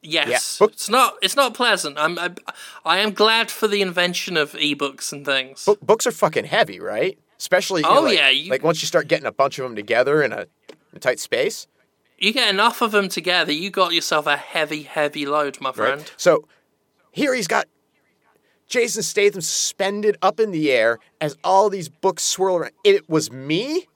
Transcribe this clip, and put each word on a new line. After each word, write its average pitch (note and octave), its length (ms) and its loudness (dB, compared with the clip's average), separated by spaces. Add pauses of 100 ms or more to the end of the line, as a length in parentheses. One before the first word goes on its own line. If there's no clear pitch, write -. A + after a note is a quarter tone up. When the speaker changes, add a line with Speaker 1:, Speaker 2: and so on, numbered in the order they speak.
Speaker 1:
yes. D#3 280 -2
Speaker 2:
Yeah. B2 380 2
Book G#3+ 60 2
Speaker 1:
It's - 160 -10
not, A#3 320 2
it's F#3+ 160 0
not C4 180 2
pleasant. F3+ 440 -2
I'm, E3 200 0
I, F3 120 -4 (540)
I E3 160 2
am G#3+ 120 0
glad A3 380 2
for - 180 -2
the G3+ 140 0
invention F3+ 540 -2
of D3 160 0
ebooks C#3+ 600 -4
and C#3+ 140 -14
things. C3+ 400 -4
Speaker 2:
Bo-, G#3 160 4
books G#3+ 240 -2
are A#3 60 -2
fucking G3+ 340 -2
heavy, D3+ 340 -2
right? G#2+ 380 -4 (200)
Especially, F3+ 440 0
you D#3+ 60 2
know, G#3+ 100 6
Speaker 1:
Oh, D#4 60 4
Speaker 2:
like, A#3 120 4
Speaker 1:
yeah, C#3+ 140 4
you D3 200 0
Speaker 2:
like, C3 120 0
once D#3+ 180 0
you D#3+ 60 -4
start D#3 220 0
getting C#3 180 0
a G#2+ 60 -4
bunch C#3 260 0
of C3 80 -6
'em A#2+ 100 -10
together B2+ 460 2
in A#2+ 100 0
a, G2+ 140 -8 (480)
a - 40 -20
tight B2+ 220 -2
space. C#3 460 -2 (520)
Speaker 1:
You G3 140 2
get A#3+ 160 2
enough G#3 320 2
of A3 140 -2
'em G3+ 160 2
together, E3+ 420 0
you E3 160 -4
got F3+ 240 0
yourself D#3 340 0
a D3 120 2
heavy, D#3 460 -4
heavy D3 420 -4
load, C#3+ 340 -2
my C3+ 80 -4
Speaker 2:
Right. B2+ 80 -8
Speaker 1:
friend. C#3 400 -4
Speaker 2:
So - 320 2 (640)
here C4+ 220 0
he's A3+ 140 -4
got - 180 0 (1000)
Jason A#3 340 -2
Statham G3+ 400 0
suspended G3+ 800 -2
up F#3+ 180 2
in A3 100 2
the D#3 220 0
air A#2 260 4 (220)
as D3+ 240 -4
all G3 240 4
these F#3 220 -6
books - 320 -2
swirl F#3 340 0
around. D3+ 160 -4 (120)
If G3+ 120 6
it D#3+ 140 -4
was D#3 200 0
me E3+ 640 -4